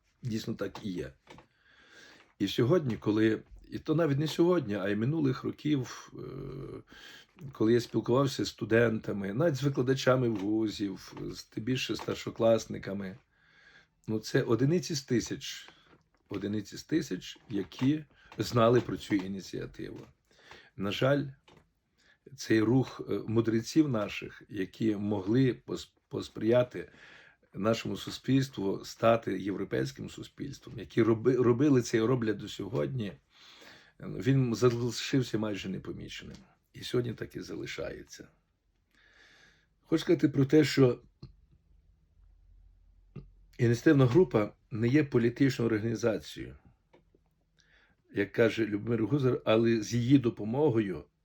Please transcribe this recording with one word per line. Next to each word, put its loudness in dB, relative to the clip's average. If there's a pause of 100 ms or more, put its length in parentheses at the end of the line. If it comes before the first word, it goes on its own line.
(220)
Дійсно, -4
так -8
і -4
є. -8 (1300)
І 0
сьогодні, 2
коли, 2 (280)
і -8
то -2
навіть 2
не 0
сьогодні, 2
а -2
й 0
минулих 0
років, -4
е, -14 (1300)
коли 2
я 6
спілкувався 0
з -4
студентами, 0
навіть 0
з -8
викладачами 2
вузів, -2 (180)
з, -16
тим -10
більше -2
старшокласниками, -2 (880)
ну, -2
це 0
одиниці 2
з -4
тисяч, -4 (600)
одиниці -6
з -14
тисяч, -4 (120)
які -2 (340)
знали 4
про -2
цю -4
ініціативу. -8 (760)
На -4
жаль, 0 (1120)
цей 2
рух, 2 (100)
е, -2
мудреців 2
наших, -6
які -4
могли 2 (140)
пос-, -8 (200)
посприяти 0 (680)
нашому -2
суспільству -2
стати 2
європейським -4
суспільством, -14
які 0
роби-, 2
робили 4
це -2
і 2
роблять 0
до -10
сьогодні, -6 (880)
він 0
залишився 0
майже -4
непоміченим. -10 (360)
І -16
сьогодні -4
так -12
і -10
залишається. -12 (1600)
Хочу 2
сказати 4
про 2
те, 6
що 4 (2500)
ініціативна 6
група 4 (180)
не -2
є 4
політичною 2
організацією, -4 (1600)
як 0
каже 2
Любомир -2
Гузар, 0
але 4
з -6
її 6
допомогою, 0 (200)